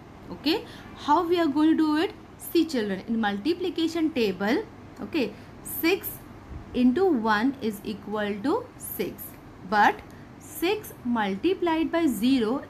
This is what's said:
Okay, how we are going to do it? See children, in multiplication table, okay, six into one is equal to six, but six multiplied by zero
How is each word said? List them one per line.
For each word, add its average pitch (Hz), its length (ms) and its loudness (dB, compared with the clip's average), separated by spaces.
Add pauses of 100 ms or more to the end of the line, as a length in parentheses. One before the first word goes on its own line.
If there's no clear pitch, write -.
(320)
Okay, 339 320 0 (320)
how 330 320 2
we 349 120 4
are 330 80 4
going 302 240 4
to 277 60 4
do 302 200 2
it? 392 160 0 (240)
See - 280 2
children, 208 420 -2
in 226 120 0
multiplication 320 920 0
table, 214 520 0 (380)
okay, 214 320 -2 (300)
six - 440 0 (640)
into 247 320 4
one 226 560 2
is 208 220 -4
equal 208 600 -4
to 403 220 0 (120)
six, - 460 -8 (460)
but 214 260 6 (440)
six - 540 -4 (100)
multiplied 302 880 0
by 330 140 2
zero 247 640 2